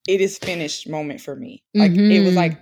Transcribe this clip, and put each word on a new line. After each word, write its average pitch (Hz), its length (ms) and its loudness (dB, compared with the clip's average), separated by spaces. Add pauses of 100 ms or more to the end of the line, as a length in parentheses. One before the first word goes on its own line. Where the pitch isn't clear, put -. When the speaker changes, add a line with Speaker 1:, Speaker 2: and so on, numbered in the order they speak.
Speaker 1:
"It 190 140 2
is 190 160 0
finished" 170 500 -8
moment 151 340 -8
for 139 140 -12
me. - 280 -16 (100)
Like, 208 200 4
it 202 260 4
was 196 100 4
Speaker 2:
Mm-hmm. 180 80 4
Speaker 1:
like, 165 240 -2